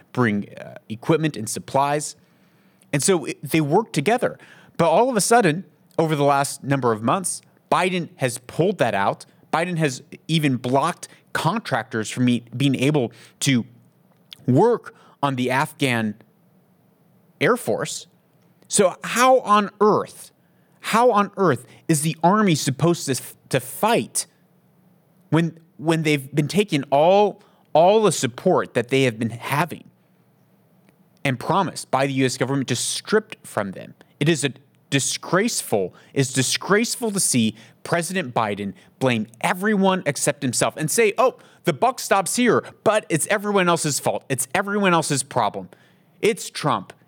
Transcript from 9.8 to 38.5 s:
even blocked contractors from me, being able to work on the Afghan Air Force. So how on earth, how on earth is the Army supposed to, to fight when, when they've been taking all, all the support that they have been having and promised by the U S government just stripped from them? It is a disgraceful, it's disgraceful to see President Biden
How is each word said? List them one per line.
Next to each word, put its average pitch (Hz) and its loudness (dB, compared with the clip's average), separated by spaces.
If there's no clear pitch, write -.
even 151 2
blocked 135 -2
contractors 123 -4
from 127 -2
me, 123 0
being 131 0
able 131 0
to 127 0
work 196 2
on 139 -2
the 123 -2
Afghan 127 -2
Air 190 2
Force. - -6
So 180 2
how 254 4
on 208 2
earth, 190 0
how 240 2
on 202 2
earth 165 0
is 151 2
the 156 -2
Army 190 4
supposed 165 -2
to, 131 -4
to 135 0
fight - -2
when, 165 0
when 160 0
they've 147 -2
been 147 0
taking 170 0
all, 185 4
all 202 6
the 190 4
support 127 0
that 120 -2
they 135 4
have 117 0
been 117 -2
having 139 -4
and 131 -2
promised - -2
by 135 2
the 139 -6
U 131 2
S 127 -2
government 135 -2
just - -4
stripped - -4
from 101 -6
them? - -16
It 143 0
is 156 2
a 135 -2
disgraceful, 139 -2
it's 135 0
disgraceful 208 -2
to 196 -4
see 110 0
President 170 -4
Biden 101 -4